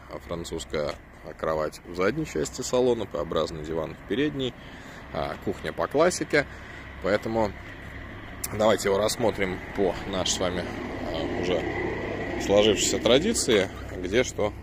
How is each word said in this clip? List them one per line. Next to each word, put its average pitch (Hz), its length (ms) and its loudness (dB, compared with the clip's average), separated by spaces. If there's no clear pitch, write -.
а, 82 100 -10
французская 80 760 -4
кровать 78 460 -2
в 87 120 -12
задней 117 280 2
части 147 380 -4
салона, 123 420 2
П-образный 80 580 -2
диван 78 320 -4
в - 140 -14
передней, 135 460 -2
а, 73 320 -2
кухня 85 300 -4
по 85 120 0
классике. 156 600 2
Поэтому 107 500 2
давайте 107 340 6
его 95 80 6
рассмотрим 98 640 2
по 90 180 4
нашей 92 220 0
с - 80 0
вами, 90 260 0
а, 85 300 -2
уже 90 200 2
сложившейся 101 560 6
традиции, 120 720 4
где 95 280 2
что 104 280 -2